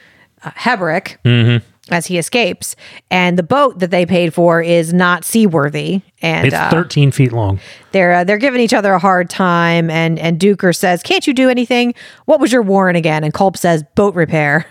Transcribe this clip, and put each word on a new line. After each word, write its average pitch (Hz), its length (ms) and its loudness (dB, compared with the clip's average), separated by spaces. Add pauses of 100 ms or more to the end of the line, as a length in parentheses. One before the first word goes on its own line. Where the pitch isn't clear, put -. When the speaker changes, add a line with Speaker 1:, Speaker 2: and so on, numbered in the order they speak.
(440)
Speaker 1:
uh, 151 80 -14
Hebrick, 185 720 -4
Speaker 2:
Mm-hmm. 120 420 0 (260)
Speaker 1:
as 170 140 -4
he 180 100 -6
escapes. 185 600 -4 (340)
And 180 260 0
the 180 60 0
boat 254 380 0
that 180 100 -2
they 180 160 0
paid 175 280 0
for 170 280 2
is 170 300 0
not 180 320 2
seaworthy. 160 760 0 (200)
And, 165 240 -2
Speaker 2:
It's 156 100 0
Speaker 1:
uh, 160 140 -2
Speaker 2:
thirteen 151 400 2
feet 127 220 0
long. 101 280 -2 (320)
Speaker 1:
they're, 180 220 2
uh, 175 100 2
they're 202 140 0
giving 247 240 0
each 226 100 0
other 202 220 2
a 180 40 2
hard 180 300 2
time, 170 640 0
and, 165 280 0
and 160 220 -2
Duker 190 340 2
says, 180 280 -2
"Can't - 240 -2
you 277 80 0
do 262 160 2
anything? 240 420 -2 (320)
What 285 160 2
was 262 100 2
your 240 120 2
warrant 190 340 2
again?" 156 280 0
And 151 100 -4
Culp 196 240 0
says, 165 240 0 (120)
"Boat 202 200 2
repair." 151 560 -2